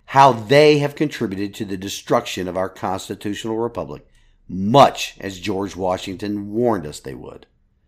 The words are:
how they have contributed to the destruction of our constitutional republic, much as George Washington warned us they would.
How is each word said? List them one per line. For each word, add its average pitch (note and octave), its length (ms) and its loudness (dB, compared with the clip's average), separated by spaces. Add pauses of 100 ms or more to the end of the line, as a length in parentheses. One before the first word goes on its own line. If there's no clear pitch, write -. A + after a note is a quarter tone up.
how C3+ 280 8
they C#3+ 460 6
have C#3+ 160 -4
contributed G2+ 600 -4
to A2+ 100 -8
the F#2+ 120 -8
destruction G2+ 720 -4
of F2+ 100 -6
our F#2+ 120 -2
constitutional G#2 880 -6
republic, F#2 480 -8 (440)
much G#2 680 4
as F#2+ 200 -12
George F#2+ 360 -6
Washington G2 760 -6
warned A2 340 0
us D2 140 -14
they C2+ 160 -12
would. - 300 -18 (420)